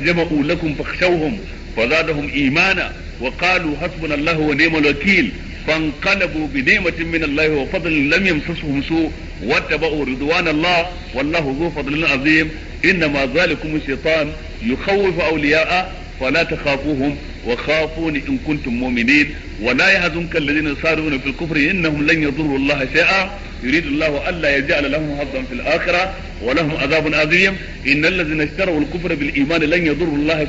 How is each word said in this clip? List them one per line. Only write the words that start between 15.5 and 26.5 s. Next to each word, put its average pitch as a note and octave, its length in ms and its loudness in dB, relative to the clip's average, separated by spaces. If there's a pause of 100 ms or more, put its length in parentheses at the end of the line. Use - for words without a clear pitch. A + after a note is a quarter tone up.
فلا C#3 240 2
تخافوهم C#3+ 720 0 (300)
وخافون D3+ 680 0
إن C3+ 220 -2 (100)
كنتم C#3+ 260 -2
مؤمنين B2 540 4 (340)
ولا C3 280 4
يحزنك E3+ 480 0
الذين D3+ 300 0
يسارعون D#3 520 0
في C#3 100 -4
الكفر D#3 260 -4
إنهم D#3 520 2
لن D#3+ 160 4
يضروا C#3+ 340 0
الله C#3 360 0
شيئا F3 280 4 (420)
يريد D3+ 220 2
الله D3 440 0
ألا D3+ 280 2
يجعل C#3+ 340 0
لهم D3+ 280 -2
حظا C3+ 300 -4
في B2+ 40 -8
الآخرة F3 600 0 (280)
ولهم C#3+ 360 0